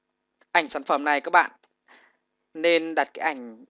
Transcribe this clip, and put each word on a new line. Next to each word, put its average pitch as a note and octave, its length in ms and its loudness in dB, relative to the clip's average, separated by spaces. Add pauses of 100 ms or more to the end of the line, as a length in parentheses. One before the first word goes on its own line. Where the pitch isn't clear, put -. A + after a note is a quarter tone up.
(520)
Ảnh D#3+ 180 -2
sản C#3+ 140 -10
phẩm C#3+ 200 -2
này D3 180 0
các E3 100 -8
bạn E3+ 200 4 (1000)
nên E3 420 2
đặt D3 180 0
cái - 100 -8
ảnh B2 460 -8